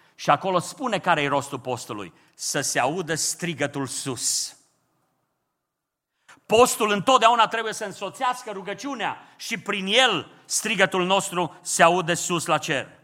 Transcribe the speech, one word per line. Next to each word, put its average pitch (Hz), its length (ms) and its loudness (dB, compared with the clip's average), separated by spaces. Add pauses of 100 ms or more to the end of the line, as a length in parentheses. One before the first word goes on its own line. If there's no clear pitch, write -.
(140)
Și - 160 0
acolo 180 280 2
spune 220 400 -4
care 160 240 0
e 143 60 0
rostul 135 300 -4
postului. 113 540 -8 (220)
Să - 260 -4
se - 180 -2
audă 156 360 0
strigătul 143 720 -4
sus. - 680 -6 (1900)
Postul 226 440 4
întotdeauna 226 560 4
trebuie 226 260 -4
să 214 120 -10
însoțească 220 680 -6
rugăciunea 196 680 -8 (180)
și - 220 -8
prin 202 280 -4
el 208 440 2 (140)
strigătul 190 640 0
nostru 180 540 -2
se - 220 0
aude 170 320 6
sus 170 320 -2
la 156 120 2
cer. 135 300 -4 (160)